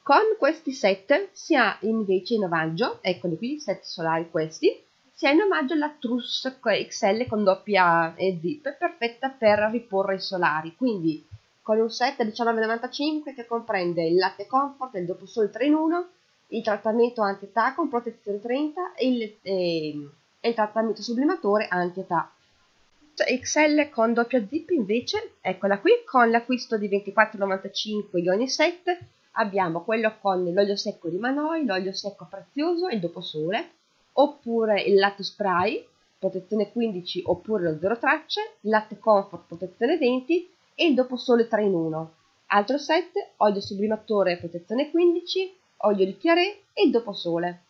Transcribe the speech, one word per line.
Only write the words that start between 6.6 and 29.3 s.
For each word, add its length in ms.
X 140
L 240
con 160
doppia, 720
eh, 260
zip, 360
perfetta 520
per 300
riporre 440
i 60
solari, 540
quindi 500
con 180
un 100
set 320
a 20
diciannove 340
e 40
novantacinque 720
che 120
comprende 600
il 100
latte 320
Comfort, 480
il 100
doposole 440
tre 180
in 60
uno, 340
il 160
trattamento 580
anti-età 520
con 140
protezione 540
trenta 520
e 140
il, 340
ehm, 680
e 100
il 60
trattamento 460
sublimatore 680
anti-età. 640
Cioè, 240
X 280
L 220
con 220
doppia 340
zip 260
invece, 680
eccola 400
qui, 120
con 260
l'acquisto 480
di 120
ventiquattro 480
e 40
novantacinque 760
di 80
ogni 220
set, 480